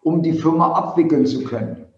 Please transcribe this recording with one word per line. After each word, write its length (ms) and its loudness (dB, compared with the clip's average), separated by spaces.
um 200 0
die 120 0
Firma 400 2
abwickeln 520 2
zu 180 -2
können? 440 -8